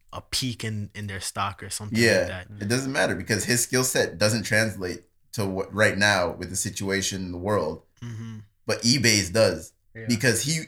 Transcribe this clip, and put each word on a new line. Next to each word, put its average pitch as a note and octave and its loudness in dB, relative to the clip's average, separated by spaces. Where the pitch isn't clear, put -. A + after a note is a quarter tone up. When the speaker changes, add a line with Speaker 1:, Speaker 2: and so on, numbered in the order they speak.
Speaker 1:
a - -12
peak - -4
in, G#2+ -4
in G#2 -8
their G2 -6
stock G2 -6
or G2 -12
something G#2+ -4
Speaker 2:
Yeah. G#2+ 6
Speaker 1:
like F2 0
that. G#2 -10
Speaker 2:
It - -2
doesn't C3+ 0
matter F#3 2
because C#3+ -2
his B2 2
skill B2+ 0
set B2 0
doesn't G#2+ 2
translate G#2 -2
to G#2 -2
what F#2+ -4
right G2+ 4
now G2 4
with E2+ -8
the F#2 -8
situation G2 -2
in F#2 -8
the F2 -8
world. F2 -2
Speaker 1:
Mm-hmm. A2+ -10
Speaker 2:
But G#2+ -4
eBay's A2 4
does F#2+ 2
Speaker 3:
Yeah. A2+ -12
Speaker 2:
because A2+ 2
he, D#3+ -2